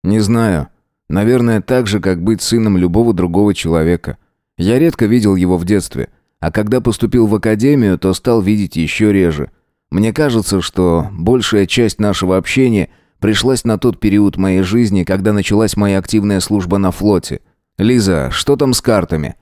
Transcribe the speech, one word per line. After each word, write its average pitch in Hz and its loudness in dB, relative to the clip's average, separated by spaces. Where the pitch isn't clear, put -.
«Не 104 0
знаю. 104 0
Наверное, 113 2
так 127 -2
же, 104 -2
как 90 -2
быть 104 0
сыном 110 0
любого 98 2
другого 90 0
человека. 82 -2
Я 107 2
редко 160 0
видел 104 2
его 90 0
в 85 -4
детстве, 92 -4
а 78 -4
когда 107 -2
поступил 117 0
в 104 2
академию, 110 2
то 95 0
стал 117 0
видеть 101 -2
еще 92 0
реже. 85 0
Мне 107 -2
кажется, 113 0
что 85 0
большая 101 0
часть 117 -2
нашего 95 0
общения 117 0
пришлась 110 0
на 110 0
тот - -2
период 101 2
моей 95 0
жизни, 98 0
когда 95 0
началась 104 0
моя 101 0
активная 101 0
служба 95 -2
на 95 0
флоте. 98 -2
Лиза, 95 0
что - 0
там 135 0
с - -4
картами?» 85 -2